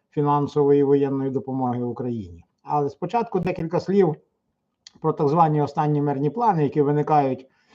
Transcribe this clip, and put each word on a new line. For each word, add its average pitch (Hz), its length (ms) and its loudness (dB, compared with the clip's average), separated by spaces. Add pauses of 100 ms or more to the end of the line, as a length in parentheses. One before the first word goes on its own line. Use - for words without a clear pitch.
(100)
фінансової 143 680 2
і - 20 4
воєнної 135 480 2
допомоги 127 520 -4
Україні. 117 640 -8 (180)
Але 147 280 -2
спочатку 202 500 -4
декілька 165 400 -4
слів 185 340 2 (840)
про 156 120 0
так 147 160 0
звані 151 340 4
останні 147 400 0
мирні 143 280 -2
плани, 208 320 0
які 147 200 2
виникають 143 640 0 (280)